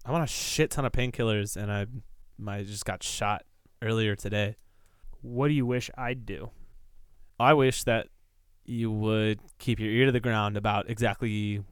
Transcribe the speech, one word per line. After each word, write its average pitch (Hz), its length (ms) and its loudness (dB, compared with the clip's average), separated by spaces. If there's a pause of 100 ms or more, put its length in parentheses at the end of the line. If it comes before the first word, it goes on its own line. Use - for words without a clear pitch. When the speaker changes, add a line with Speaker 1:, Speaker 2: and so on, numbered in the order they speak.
Speaker 1:
I - 80 -6
want 165 120 2
a 131 40 -2
shit - 440 0
ton 143 120 -2
of 123 80 0
painkillers, 113 640 0
and 104 160 -4
I, 101 140 0 (680)
I 101 120 -6
just 101 220 -10
got 95 160 -4
shot - 440 -2 (360)
earlier 110 340 2
today. 104 420 -2 (640)
Speaker 2:
What 127 260 -2
do 151 60 4
you 135 120 2
wish 123 320 -2
I'd 123 280 -6
do? 95 240 -10 (920)
Speaker 1:
I 127 140 8
wish 131 320 4
that 113 220 2 (580)
you 113 260 -2
would 107 480 2 (180)
keep 117 220 0
your 107 100 -2
ear 120 180 6
to 135 40 4
the 120 80 4
ground 107 360 0
about 104 340 0
exactly 104 840 0